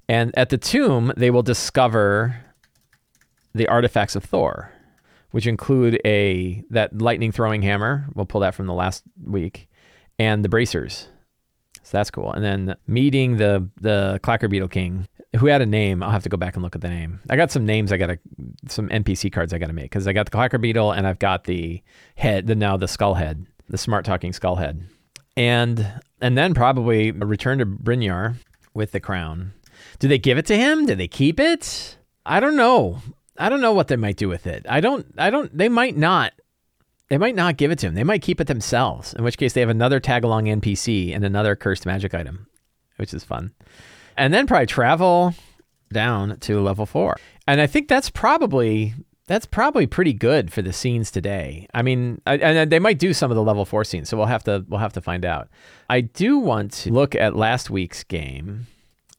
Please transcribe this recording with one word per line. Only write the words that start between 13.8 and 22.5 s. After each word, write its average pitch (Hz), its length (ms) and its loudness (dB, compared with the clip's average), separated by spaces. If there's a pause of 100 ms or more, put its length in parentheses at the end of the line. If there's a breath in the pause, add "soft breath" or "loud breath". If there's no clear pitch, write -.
the 98 420 0
Clacker 113 280 0
Beetle 95 180 0
King, 92 380 -4 (300)
who 120 100 4
had 143 140 6
a 120 60 2
name. 101 360 0
I'll 92 80 -2
have 107 120 0
to 87 80 -6
go 98 80 -2
back 90 160 -6
and 90 80 -6
look 87 120 -8
at 82 60 -8
the 87 80 -6
name. 87 400 -8
I 127 80 0
got 170 140 2
some 120 160 0
names 107 260 0
I 95 60 0
gotta, 87 200 -2 (480)
some - 240 -6
N 107 140 -2
P 98 100 0
C 98 140 -4
cards 85 240 -4
I 85 60 -4
gotta 82 160 -6
make, 78 160 -10
'cause 98 160 -4
I 98 80 0
got 104 160 -2
the - 60 -4
Clacker 120 220 2
Beetle 110 340 2
and 98 140 0
I've 92 120 -2
got 95 260 0
the 85 380 -6 (340 soft breath)
head, 101 300 0
the, 110 80 2